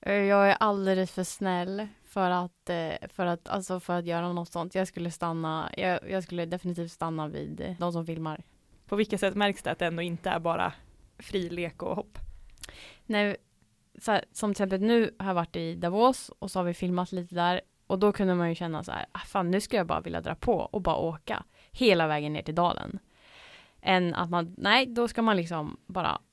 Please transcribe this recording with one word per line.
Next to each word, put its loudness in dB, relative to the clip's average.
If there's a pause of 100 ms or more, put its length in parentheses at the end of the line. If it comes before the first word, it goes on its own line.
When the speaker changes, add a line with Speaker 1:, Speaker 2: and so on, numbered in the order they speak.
Speaker 1:
Eh, 0
jag 8
är 8
alldeles 2
för -4
snäll -2 (220)
för 2
att, -2
eh, -4
för -2
att, -2
alltså -4
för -2
att -4
göra -2
något -6
sånt. -6
Jag 0
skulle -6
stanna, -4
jag, -2
jag -2
skulle -6
definitivt -6
stanna -4
vid, -8
eh, -6
de -2
som -2
filmar. -6 (440)
Speaker 2:
På -2
vilket 2
sätt 2
märks 2
det -4
att -2
det 0
ändå -2
inte -4
är 2
bara 0 (460)
fri -4
lek -6
och -4
hopp? -8 (880)
Speaker 1:
Nej, 0 (640)
så -2
här, 2
som -2
till 0
exempel 0
nu 4
har -6
jag 0
varit -2
i -4
Davos 2
och -8
så -4
har 0
vi 0
filmat -2
lite -8
där. 2 (260)
Och 0
då 6
kunde 4
man 2
ju 0
känna -6
så -8
här, -6
"Ah, -10
fan, -2
nu 2
skulle -2
jag 0
bara 0
vilja -6
dra -6
på 2
och -2
bara 2
åka -4 (260)
hela 6
vägen 0
ner -4
till -6
dalen." 0 (840)
Än 4
att -2
man, 0
nej, 4
då 0
ska -2
man 6
liksom -4 (100)
bara -2 (120)